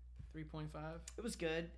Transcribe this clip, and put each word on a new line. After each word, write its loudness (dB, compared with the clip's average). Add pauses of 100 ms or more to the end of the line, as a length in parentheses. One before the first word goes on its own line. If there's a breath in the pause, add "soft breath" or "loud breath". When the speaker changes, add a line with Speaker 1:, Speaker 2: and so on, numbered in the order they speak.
(320)
Speaker 1:
Three -2
point -2
five? -2 (160)
Speaker 2:
It 0
was 2
good. 6